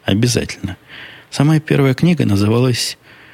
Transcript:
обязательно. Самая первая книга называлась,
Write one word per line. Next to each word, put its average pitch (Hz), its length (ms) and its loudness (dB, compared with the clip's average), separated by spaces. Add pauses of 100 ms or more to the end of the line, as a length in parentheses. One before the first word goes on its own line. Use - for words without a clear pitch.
обязательно. 110 720 -2 (540)
Самая 151 300 2
первая 143 340 0
книга 160 300 2
называлась, 110 760 0 (360)